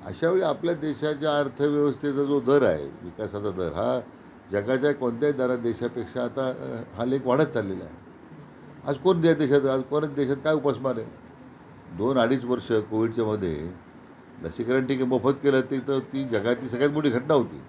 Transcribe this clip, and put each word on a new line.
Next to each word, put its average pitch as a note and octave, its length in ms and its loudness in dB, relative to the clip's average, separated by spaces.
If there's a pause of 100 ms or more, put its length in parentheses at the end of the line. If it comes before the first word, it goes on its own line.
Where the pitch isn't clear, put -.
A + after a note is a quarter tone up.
अशा D#3+ 240 -2
वेळी F#3 120 4
आपल्या E3+ 340 0
देशाच्या D3 640 -2
अर्थव्यवस्थेचा C#3+ 840 0
जो C#3+ 160 2
दर B2+ 260 6
आहे, D#2 180 2
विकासाचा G2+ 680 -6
दर, F2+ 160 -2
हा A2+ 340 -2 (500)
जगाच्या B2+ 420 0
कोणत्याही C3 400 -2
दरा B2+ 220 0
देशापेक्षा A#2 680 -4
आता, C3 260 -4
अ, B2+ 480 -10
हा A#2+ 80 -2
लेख C3 200 0
वाढत C3 180 4
चाललेला G2 400 -4
आहे. E2 100 -16 (920)
आज C#3+ 100 -2
कोण E3+ 260 2
त्या E3 120 6
देशात, C#3+ 320 4
आज C3 160 2
कोणत्या D3 340 -2
देशात C#3 280 0
काय D#3 100 2
उपासमार C3 440 0
आहे? A2 80 -6 (920)
दोन B2+ 200 2
अडीच A#2+ 280 4
वर्ष A#2+ 260 -2
कोविडच्या A2 540 2
मध्ये F2 440 -2 (720)
लसीकरण A#2+ 420 -2
ठीक C3 120 0
आहे, C3 80 0
मोफत B2+ 380 2
केलं C3+ 180 4
ते C3 180 -4
तर C3+ 200 -2
ती C3+ 260 -6
जगातली A#2+ 440 0
सगळ्यात B2+ 200 2
मोठी D3 200 0
घटना B2+ 240 0
होती A2+ 360 2